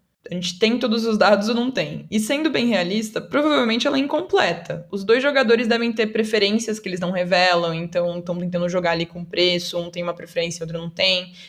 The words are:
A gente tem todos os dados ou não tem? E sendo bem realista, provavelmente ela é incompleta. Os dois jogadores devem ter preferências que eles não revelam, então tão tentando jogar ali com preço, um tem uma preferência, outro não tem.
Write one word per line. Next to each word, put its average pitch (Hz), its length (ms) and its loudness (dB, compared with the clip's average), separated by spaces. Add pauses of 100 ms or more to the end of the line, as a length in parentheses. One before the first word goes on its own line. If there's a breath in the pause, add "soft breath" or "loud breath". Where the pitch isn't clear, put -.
(300)
A - 40 -10
gente 180 260 -6
tem 226 180 2
todos 226 280 0
os 220 120 2
dados 202 320 4
ou 240 60 0
não 240 160 -2
tem? 156 400 -6
E 214 80 0
sendo 294 300 0
bem 240 180 0
realista, 214 540 -2
provavelmente 262 680 0
ela 277 100 0
é - 20 2
incompleta. 277 920 -2
Os 196 120 -6
dois 233 200 4
jogadores 247 440 4
devem 233 240 2
ter 226 160 0
preferências 214 720 0
que - 100 -10
eles 180 100 -4
não 180 120 -2
revelam, 180 640 2
então 175 480 -2
tão 175 160 -6
tentando 175 320 -2
jogar 175 220 0
ali 170 140 -2
com 175 180 -12
preço, 175 560 0
um 175 100 -6
tem 175 140 -8
uma 170 100 -4
preferência, 170 500 -6
outro 165 140 -6
não 165 120 -8
tem. 180 440 0 (160 loud breath)